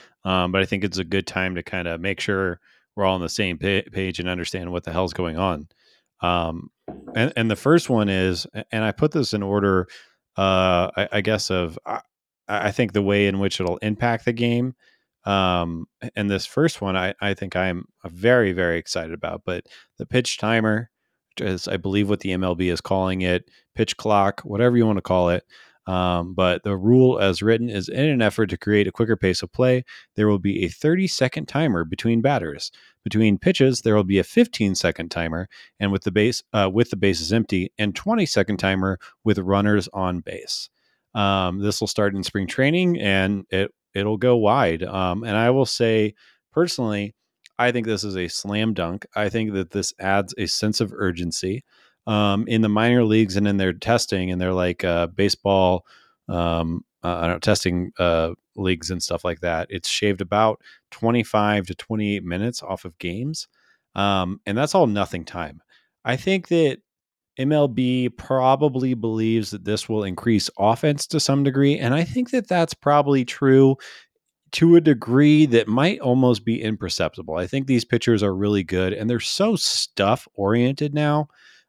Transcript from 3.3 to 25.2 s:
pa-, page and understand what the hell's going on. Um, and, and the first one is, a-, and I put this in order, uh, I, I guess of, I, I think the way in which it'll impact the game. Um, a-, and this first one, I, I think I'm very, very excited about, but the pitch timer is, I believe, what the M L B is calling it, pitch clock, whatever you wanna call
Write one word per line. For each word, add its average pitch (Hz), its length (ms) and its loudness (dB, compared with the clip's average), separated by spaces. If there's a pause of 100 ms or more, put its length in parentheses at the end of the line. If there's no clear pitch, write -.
pa-, 98 340 -2
page 95 280 -6
and 90 80 -4
understand 87 440 -6
what 87 120 -6
the 82 80 -10
hell's 87 200 -2
going 85 240 -4
on. 85 320 -4 (520)
Um, 87 500 -2 (440)
and, 117 220 0
and 113 140 0
the 104 60 0
first 160 340 2
one 107 180 2
is, 92 460 0
a-, 110 180 -10
and 110 120 -2
I 107 80 0
put 151 200 0
this 135 220 -2
in 104 80 -2
order, 98 460 2 (480)
uh, 92 600 2
I, 104 160 -2
I 104 80 0
guess 104 300 -2
of, 87 340 -4
I, - 160 -8 (480)
I 196 220 -2
think 104 220 -2
the 101 100 0
way 101 240 2
in 98 120 0
which 98 220 -2
it'll 87 180 -2
impact 113 460 -4
the 123 80 0
game. 120 420 -2 (500)
Um, 87 600 0 (160)
a-, - 140 -12
and 101 140 -2
this 95 160 -2
first - 340 -2
one, 95 160 -4
I, 92 240 -4
I 101 140 -2
think 95 220 -8
I'm 90 300 -2 (180)
very, 98 480 2
very 85 260 0
excited 80 340 -8
about, 82 320 -10
but 90 220 -6 (320)
the - 80 -10
pitch - 320 -2
timer 110 520 0 (500)
is, 92 260 -4
I 90 120 -4
believe, 98 300 0
what 104 120 0
the 95 120 -4
M 92 120 -2
L 90 100 0
B 90 140 0
is 85 120 -2
calling 92 420 -2
it, 90 280 -2 (240)
pitch - 220 -4
clock, 101 460 0
whatever 120 340 0
you 120 100 4
wanna 101 160 0
call 90 280 2